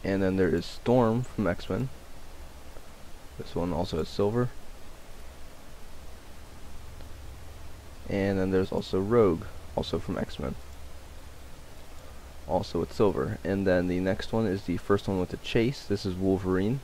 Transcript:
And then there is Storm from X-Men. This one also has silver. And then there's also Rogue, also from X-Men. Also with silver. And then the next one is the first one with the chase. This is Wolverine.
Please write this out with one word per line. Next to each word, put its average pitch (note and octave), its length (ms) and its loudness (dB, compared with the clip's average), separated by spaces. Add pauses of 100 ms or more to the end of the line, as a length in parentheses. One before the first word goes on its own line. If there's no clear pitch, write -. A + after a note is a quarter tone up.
And G2 200 2
then F#2+ 140 4
there F#2 100 8
is E2+ 180 4
Storm A#2+ 580 4
from G2+ 240 0
X-Men. A#2 420 0 (1500)
This - 160 -8
one E2+ 200 0
also E2+ 240 0
has D#2 100 0
silver. A2+ 400 2 (3500)
And G2 320 2
then F#2+ 120 4
there's F#2+ 200 4
also G2 300 0
Rogue, G2+ 400 6 (340)
also - 240 0
from - 180 -2
X-Men. - 380 -4 (1900)
Also F2 320 2
with - 140 0
silver. G2 500 4
And G2 240 2
then F2+ 220 6
the F2+ 100 2
next F#2+ 320 0
one A2+ 140 4
is G2 180 2
the F2+ 140 0
first - 320 2
one F#2+ 100 2
with F2+ 100 0
the - 80 -6
chase. B2 460 2
This G2+ 220 -2
is F#2 100 0
Wolverine. F#2+ 680 4